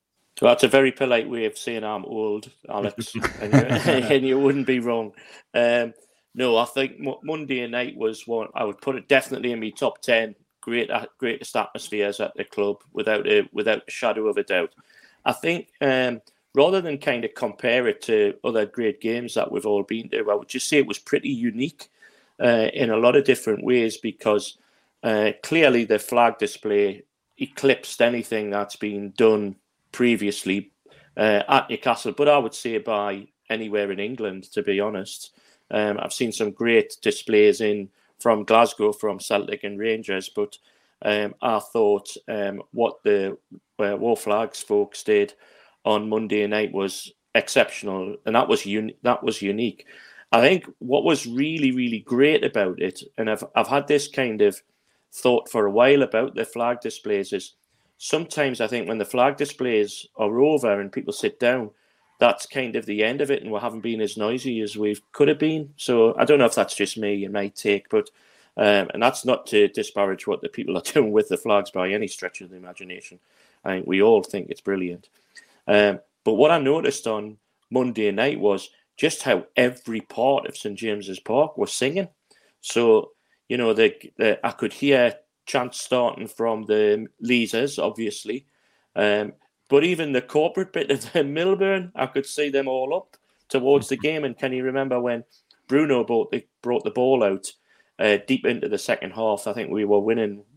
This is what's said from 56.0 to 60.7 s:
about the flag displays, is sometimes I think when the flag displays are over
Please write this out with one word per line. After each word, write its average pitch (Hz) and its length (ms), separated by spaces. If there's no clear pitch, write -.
about 120 320
the 110 100
flag 120 340
displays, 104 540
is 95 200
sometimes 151 600
I 110 60
think 110 200
when 110 100
the 107 60
flag 131 320
displays 120 800
are 110 240
over 131 400